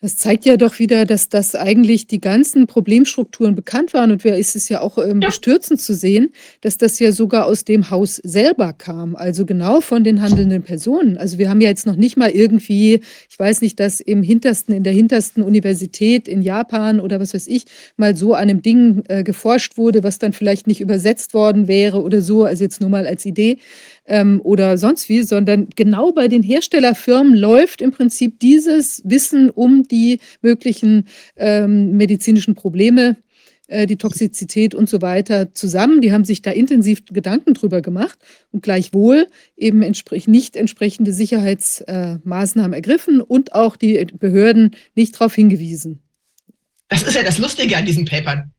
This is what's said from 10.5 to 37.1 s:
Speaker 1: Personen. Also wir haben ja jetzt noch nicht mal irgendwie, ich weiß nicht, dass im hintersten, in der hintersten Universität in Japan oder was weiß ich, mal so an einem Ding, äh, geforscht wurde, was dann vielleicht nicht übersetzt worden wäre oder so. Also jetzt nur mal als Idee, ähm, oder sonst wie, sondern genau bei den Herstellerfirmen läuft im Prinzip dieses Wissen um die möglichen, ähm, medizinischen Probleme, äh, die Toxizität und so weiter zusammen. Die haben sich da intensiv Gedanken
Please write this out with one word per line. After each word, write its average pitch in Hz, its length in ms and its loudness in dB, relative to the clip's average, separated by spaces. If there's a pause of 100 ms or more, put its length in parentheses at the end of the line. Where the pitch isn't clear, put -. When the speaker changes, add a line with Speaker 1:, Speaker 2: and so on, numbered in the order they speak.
Speaker 1:
Personen. 214 560 -2
Also 180 220 -8
wir 190 100 0
haben 208 120 2
ja 214 80 4
jetzt 202 180 -4
noch 196 80 -2
nicht 226 220 0
mal 240 120 2
irgendwie, 214 720 2 (280)
ich - 100 -20
weiß 208 220 0
nicht, 226 180 -4
dass 202 200 -2
im 202 220 -2
hintersten, 226 540 0
in 196 80 -2
der 190 100 0
hintersten 220 480 2
Universität 202 880 0
in 190 160 -4
Japan 214 560 -2
oder 190 200 -4
was 196 140 -6
weiß 190 140 -8
ich, 240 180 -4 (320)
mal 208 180 2
so 196 200 0
an - 140 -2
einem 190 120 0
Ding, 226 460 0
äh, 196 160 -4
geforscht 220 540 -2
wurde, 226 260 2
was 196 160 -6
dann 208 140 -4
vielleicht 202 340 -4
nicht 214 140 -2
übersetzt 202 520 -2
worden 214 340 2
wäre 196 360 0
oder 202 180 0
so. 214 220 2
Also 190 200 -2
jetzt - 160 -6
nur 190 120 -2
mal 196 160 -2
als 180 180 -8
Idee, 208 320 -2 (500)
ähm, 202 360 2
oder 190 340 2
sonst 226 320 -2
wie, 233 140 2
sondern 202 520 0
genau 214 360 2
bei 302 160 2
den 233 160 2
Herstellerfirmen 254 880 2
läuft 226 480 4
im 262 100 0
Prinzip 240 480 -2
dieses 311 640 2
Wissen 262 460 2
um 254 380 2
die 233 320 0 (240)
möglichen, 226 640 2 (300)
ähm, 208 600 0
medizinischen 208 560 0
Probleme, 226 640 0 (480)
äh, 208 220 -4
die 202 80 -2
Toxizität 214 800 -4
und 208 140 0
so 196 120 -2
weiter 190 540 -2
zusammen. 214 460 2
Die 220 120 4
haben 208 100 2
sich 190 200 -4
da 196 80 -6
intensiv 220 540 0
Gedanken 202 500 -2